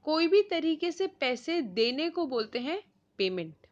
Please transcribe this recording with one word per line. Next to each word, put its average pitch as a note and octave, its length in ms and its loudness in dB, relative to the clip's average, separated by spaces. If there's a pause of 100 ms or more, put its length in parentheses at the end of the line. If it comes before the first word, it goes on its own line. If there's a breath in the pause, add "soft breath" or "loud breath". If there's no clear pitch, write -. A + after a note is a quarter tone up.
कोई D#4+ 260 2
भी G4 140 8
तरीके E4 500 0
से F#4+ 140 -2
पैसे D4 560 -2
देने A#3+ 480 0
को E4+ 160 -2
बोलते A#3+ 320 -4
हैं D#4 240 -4 (360)
पेमेंट। F3+ 360 -2 (180)